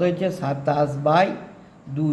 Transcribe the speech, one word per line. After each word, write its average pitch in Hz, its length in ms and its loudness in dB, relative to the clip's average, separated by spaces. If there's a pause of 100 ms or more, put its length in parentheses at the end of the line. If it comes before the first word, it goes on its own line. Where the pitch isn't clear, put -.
হচ্ছে? 175 220 0 (120)
সাতাশ 143 500 0 (160)
by 170 220 6 (680)
দুই 151 160 0